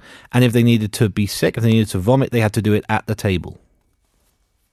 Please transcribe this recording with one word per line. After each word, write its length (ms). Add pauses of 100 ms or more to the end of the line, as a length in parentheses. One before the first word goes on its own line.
(320)
And 100
if 100
they 120
needed 300
to 140
be 200
sick, 280
if 60
they 80
needed 200
to 100
vomit, 320
they 80
had 140
to 80
do 100
it 160
at 180
the 80
table. 460 (1120)